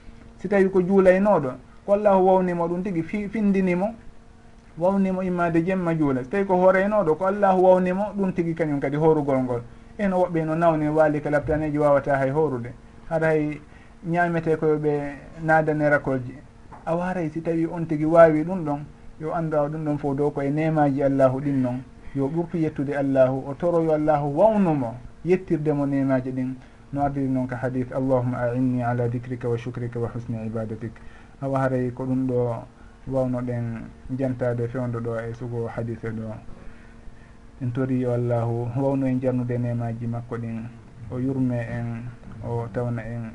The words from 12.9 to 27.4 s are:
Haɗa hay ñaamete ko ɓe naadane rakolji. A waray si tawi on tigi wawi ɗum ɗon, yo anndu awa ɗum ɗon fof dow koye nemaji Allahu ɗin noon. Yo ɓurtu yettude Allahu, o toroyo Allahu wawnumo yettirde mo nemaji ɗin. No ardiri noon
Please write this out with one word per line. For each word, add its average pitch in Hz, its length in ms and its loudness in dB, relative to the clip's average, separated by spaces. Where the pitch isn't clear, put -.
Haɗa 160 180 0
hay 151 340 0
ñaamete 165 520 0
ko 156 200 2
ɓe 147 400 -2
naadane 156 460 2
rakolji. 135 460 0
A 165 120 -2
waray 175 340 -4
si 160 100 -8
tawi 165 260 -2
on 165 200 -6
tigi 156 180 -2
wawi 160 400 8
ɗum 175 200 -4
ɗon, 147 160 -4
yo 160 140 -6
anndu 160 220 -2
awa 147 120 2
ɗum 156 160 -6
ɗon 147 140 -2
fof 139 180 -2
dow 147 140 2
koye 139 200 -2
nemaji 147 520 2
Allahu 135 380 4
ɗin 139 220 0
noon. 127 200 -2
Yo 135 140 0
ɓurtu 165 300 -4
yettude 151 380 -2
Allahu, 135 520 4
o 139 60 -6
toroyo 165 400 2
Allahu 151 440 2
wawnumo 170 560 4
yettirde 160 480 0
mo 143 140 0
nemaji 135 440 0
ɗin. 131 240 -4
No 143 100 -2
ardiri 139 260 -2
noon 131 180 0